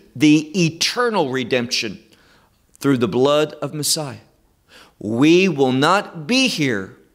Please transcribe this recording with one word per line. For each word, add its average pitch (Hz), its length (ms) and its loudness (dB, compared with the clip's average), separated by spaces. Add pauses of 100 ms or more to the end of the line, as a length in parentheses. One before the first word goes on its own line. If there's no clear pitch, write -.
(160)
the 156 500 4
eternal 190 640 -2
redemption 120 760 -4 (760)
through 139 180 2
the 117 100 0
blood 143 540 0
of 139 120 -8
Messiah, 143 440 -6 (840)
we 151 480 2
will 139 240 0
not 160 560 0
be 262 200 0
here 120 500 -4 (180)